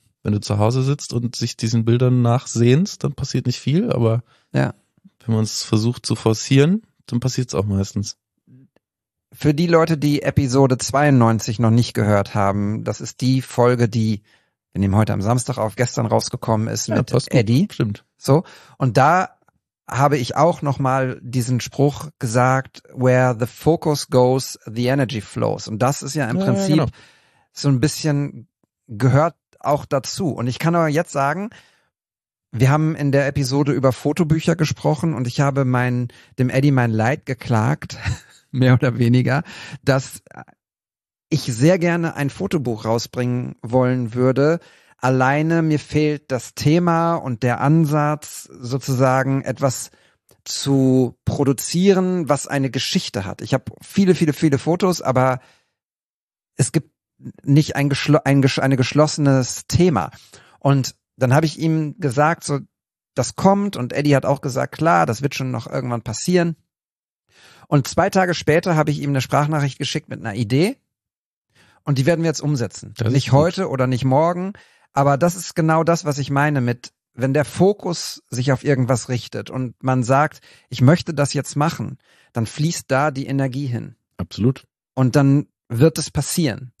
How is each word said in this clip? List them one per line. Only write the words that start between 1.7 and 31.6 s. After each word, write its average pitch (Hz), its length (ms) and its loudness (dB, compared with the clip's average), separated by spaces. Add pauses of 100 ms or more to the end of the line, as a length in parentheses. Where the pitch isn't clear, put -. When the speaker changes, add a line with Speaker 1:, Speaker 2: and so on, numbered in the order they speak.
Speaker 1:
Bildern 123 380 4
nachsehnst, 120 840 2
dann 139 100 -2
passiert 131 340 -4
nicht 123 120 -2
viel, 175 320 0
aber 113 320 0 (300)
Speaker 2:
Ja. 135 220 0 (500)
Speaker 1:
wenn 113 100 0
man's 107 280 -2
versucht 113 420 -2
zu 120 100 -4
forcieren, 135 680 2 (240)
dann 120 120 -2
passiert's 127 360 -4
auch 98 100 0
meistens. 98 520 -4 (1160)
Speaker 2:
Für 151 200 0
die 170 140 0
Leute, 160 300 2
die 143 240 0
Episode 135 560 2
zweiundneunzig 120 840 2
noch 113 120 4
nicht 117 220 2
gehört 104 420 2
haben, 101 480 0
das - 180 -6
ist - 200 -12
die 131 200 2
Folge, 120 480 2
die, 110 320 0 (520)
wir 90 60 -4
nehmen 98 160 2
heute 107 180 2
am 101 80 -4
Samstag 120 360 -2
auf, 110 180 -4
gestern 120 300 -2
rausgekommen 110 600 -2
ist 110 200 -6
Speaker 1:
Ja, - 100 -2
Speaker 2:
mit - 140 -2
Speaker 1:
passt - 200 0
gut. 127 80 4
Speaker 2:
Eddie. 120 320 2
Speaker 1:
Stimmt. - 340 -4 (120)
Speaker 2:
So. 139 260 2 (340)
Und 123 200 0
da 165 400 2 (520)
habe 139 280 2
ich - 200 -6
auch 160 240 2
nochmal 135 600 -2
diesen 120 380 -2
Spruch 143 500 -2 (100)
gesagt, 127 640 0 (100)
„Where 127 440 2
the 120 80 -4
focus 151 640 -2
goes, 127 560 2
the 117 220 -4
energy 131 340 0
flows.“ 107 460 -4
Und 104 120 -6
das 127 240 0
ist 139 100 -10
ja 139 160 -2
im 135 80 -2
Speaker 1:
Ja, 190 80 -2
ja, - 60 2
Speaker 2:
Prinzip 156 240 2
Speaker 1:
genau. 151 120 2 (640)
Speaker 2:
so - 180 -6
ein 131 100 2
bisschen 143 680 -4 (400)
gehört 131 480 2 (240)
auch 135 260 -2
dazu. 147 440 -4
Und 110 180 -4
ich 127 120 -6
kann 165 160 0
aber 165 120 2
jetzt 151 240 -2
sagen, 151 380 -4 (1000)